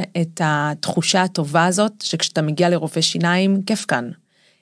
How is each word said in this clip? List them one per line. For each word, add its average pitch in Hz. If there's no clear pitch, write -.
את 165
התחושה 151
הטובה 170
הזאת, 208
שכשאתה -
מגיע 156
לרופא 160
שיניים, 180
כיף 214
כאן. 120